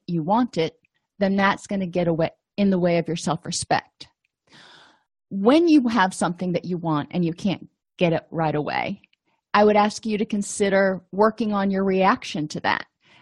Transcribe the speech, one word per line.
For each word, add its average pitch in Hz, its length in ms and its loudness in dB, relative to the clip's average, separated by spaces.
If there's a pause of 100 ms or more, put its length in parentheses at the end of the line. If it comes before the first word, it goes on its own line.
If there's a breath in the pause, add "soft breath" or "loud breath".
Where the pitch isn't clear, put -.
you 170 160 -2
want 220 340 -2
it, 160 160 -2 (460)
then 196 160 0
that's 196 320 0
gonna 190 180 -4
get 175 220 -2
away, 160 240 0 (260)
in 202 140 2
the 185 80 2
way 170 180 2
of 165 100 -2
your 160 80 -4
self-respect. - 920 -4 (1200 soft breath)
When 247 380 4
you 294 200 6
have 196 260 2
something 180 400 -2
that 170 120 -4
you 175 120 -4
want 156 340 -2
and 180 120 -2
you 165 100 -2
can't - 360 -6 (280)
get 175 140 2
it 165 200 -2
right 156 240 -2
away, 139 480 -4 (500)
I 208 100 6
would 208 140 4
ask 208 280 0
you 214 120 -4
to 214 80 -2
consider 196 760 -2 (100)
working 214 420 0
on 196 180 0
your 196 140 0
reaction 190 640 0
to 170 120 -10
that. - 260 -2 (340 soft breath)